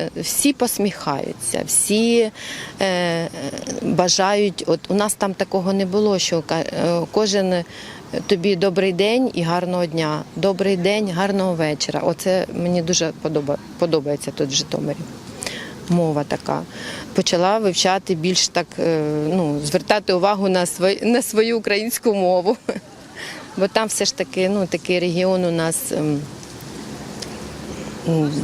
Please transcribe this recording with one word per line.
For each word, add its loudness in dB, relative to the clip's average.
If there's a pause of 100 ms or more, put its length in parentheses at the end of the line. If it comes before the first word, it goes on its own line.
(220)
всі 2
посміхаються, -2
всі, 2
е, 2 (480)
е, 0 (520)
бажають. 4
От 2 (100)
у 0
нас 2
там 0
такого 0
не 2
було, 2
що 0
ка-, -2
е, 0 (100)
кожен 2 (760)
тобі 2
«добрий 2
день» 2
і -2
«гарного 0
дня», -2 (140)
«добрий 2
день», 2
«гарного 2
вечора». -2
Оце 0 (100)
мені 0
дуже 0 (100)
подоба-, 0 (220)
подобається 0
тут -2
в -4
Житомирі. -2 (920)
Мова 4
така. -2 (520)
Почала 4
вивчати 2
більш 2
так, -2 (120)
е, 2 (320)
ну, 2
звертати 2
увагу 2
на 4
свой-, 0
на 4
свою 2
українську 0
мову. 2 (500)
<laughs> -14
Бо 2
там 0
все -2
ж -2
таки, 0
ну, 0
такий 0
регіон 2
у 2
нас, -2
ем, 0 (1900)
м, 2 (120)